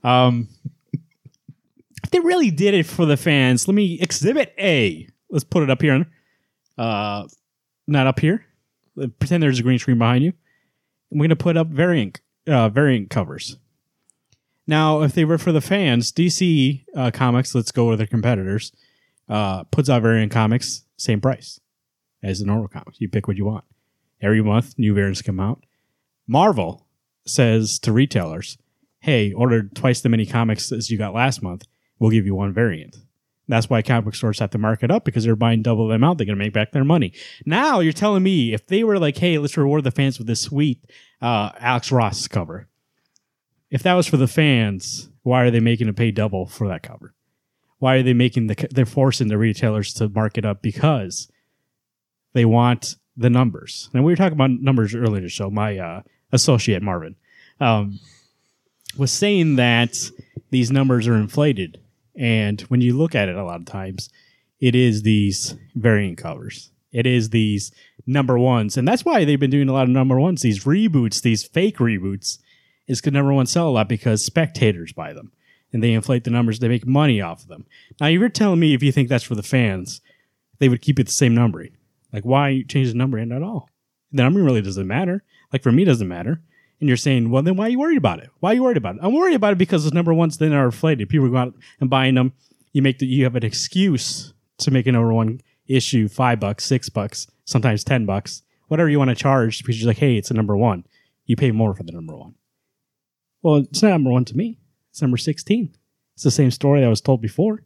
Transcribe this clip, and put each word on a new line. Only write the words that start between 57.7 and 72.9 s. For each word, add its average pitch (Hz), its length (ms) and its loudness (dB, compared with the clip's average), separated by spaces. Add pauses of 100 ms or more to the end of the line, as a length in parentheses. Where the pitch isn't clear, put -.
was 135 140 -2
saying 180 440 2
that 120 540 2 (420)
these 127 200 2
numbers 131 360 2
are 117 80 2
inflated. 107 640 -2 (360)
And 110 460 0
when 123 200 0
you 120 160 2
look 160 180 -2
at 101 140 0
it 90 60 -8
a 98 80 -8
lot 87 160 -8
of 85 60 -16
times, 95 440 -12 (500)
it 127 160 2
is 117 280 2
these 104 520 0 (200)
variant 104 420 0
covers. - 540 -14 (200)
It 117 140 -2
is 123 240 0
these 107 420 -2 (340)
number 127 320 0
ones. 120 400 2
And 127 100 0
that's 240 180 0
why 269 200 2
they've 143 140 2
been 135 120 0
doing 139 180 2
a 131 40 -2
lot 131 100 2
of 123 60 2
number 131 300 2
ones, 170 220 0
these 104 240 0
reboots, 147 560 0
these 113 220 0
fake 196 340 -2
reboots, 98 600 -4 (480)
is 131 120 -4